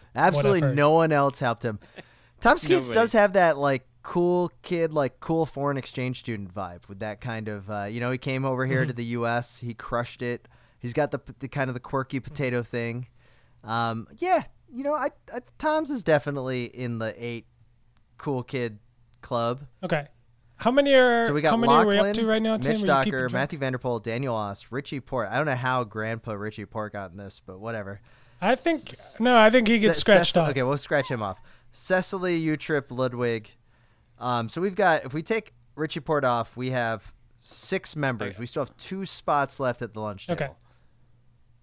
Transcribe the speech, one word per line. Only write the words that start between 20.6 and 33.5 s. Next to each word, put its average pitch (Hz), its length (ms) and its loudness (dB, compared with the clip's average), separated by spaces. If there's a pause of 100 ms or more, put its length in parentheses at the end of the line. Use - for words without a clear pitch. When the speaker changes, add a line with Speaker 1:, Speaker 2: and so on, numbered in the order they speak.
Speaker 2:
many 277 220 4
are, 240 340 6
Speaker 1:
So 143 60 0
we 151 60 0
got 151 120 4
Speaker 2:
how 226 60 4
many 233 140 4
are 226 160 8
we 202 100 4
up 208 60 4
Speaker 1:
Lachlan, 202 120 2
Speaker 2:
to 226 100 0
right 220 160 2
now, 220 160 0
Tim? 220 240 0
Speaker 1:
Mitch 185 80 2
Speaker 2:
Are 139 80 6
you 135 80 4
keeping - 80 0
Speaker 1:
Docker, 127 160 -2
Speaker 2:
track? - 20 -4
Speaker 1:
Matthew 135 280 -2
Vanderpool, 127 400 -2
Daniel 117 360 -4
Oss, 104 340 -6
Richie 131 300 -8
Porte. 117 300 -4
I 113 80 -2
don't 151 80 0
know 139 100 0
how 127 300 0
Grandpa 110 480 -6
Richie 104 320 -8
Porte 107 260 -8
got 98 200 -10
in 90 60 -18
this, 98 280 -16
but 92 160 -16
whatever. 104 400 -10 (400)
Speaker 2:
I 220 140 2
think, 320 360 -4
Speaker 1:
S-, - 300 -12
Speaker 2:
no, 247 160 6
I 220 120 10
think 233 200 6
he 233 100 6
gets 175 180 4
Speaker 1:
Ce-, - 40 2
Speaker 2:
scratched 185 320 6
Speaker 1:
Cecil-, 175 100 6
Speaker 2:
off. 151 60 2
Speaker 1:
okay, 135 140 0
we'll 135 140 2
scratch 143 320 0
him 117 140 -4
off. 95 160 -6 (320)
Cecily 185 760 -2
Utrip 151 460 -2
Ludwig. 120 580 -2 (680)